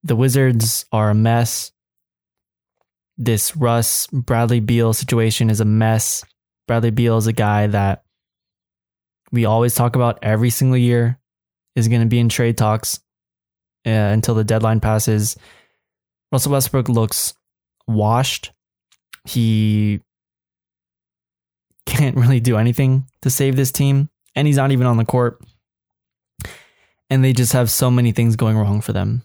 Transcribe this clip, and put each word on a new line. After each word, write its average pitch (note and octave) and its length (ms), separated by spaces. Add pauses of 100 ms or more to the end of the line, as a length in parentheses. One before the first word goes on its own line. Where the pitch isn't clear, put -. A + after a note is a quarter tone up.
The C#3 120
Wizards B2 760
are G#2+ 180
a G#2 60
mess. A#2 560 (1500)
This A2+ 380
Russ A#2 520
Bradley A#2+ 540
Beal A2+ 320
situation A2+ 560
is G#2+ 100
a A2 60
mess. A2 580 (440)
Bradley A#2 240
Beal A2+ 260
is A2 100
a A2 60
guy G#2 340
that G2 360 (1300)
we A#2 140
always A2+ 300
talk A#2+ 200
about A#2+ 280
every A2 260
single B2+ 280
year A#2+ 420 (560)
is A2+ 120
gonna A#2 200
be A#2 120
in A#2 100
trade A#2 280
talks, A2 420 (840)
uh, A#2 40
until G#2+ 440
the A2 100
deadline A2 360
passes. G#2+ 580 (920)
Russell C#3 220
Westbrook C3 360
looks A2+ 460 (500)
washed. A2+ 680 (720)
He G#2+ 720 (1900)
can't C3+ 320
really B2 220
do A#2 180
anything C3 480 (160)
to C3 80
save C3+ 260
this C3 160
team, C#3 380 (260)
and C#3+ 120
he's C#3+ 100
not C#3 140
even B2+ 160
on A#2 100
the A2+ 80
court. A#2+ 380 (1700)
And C3+ 140
they C3 100
just A#2+ 200
have B2 160
so B2+ 220
many A#2+ 220
things A#2 220
going A2 220
wrong G#2 240
for A2 120
them. G#2+ 320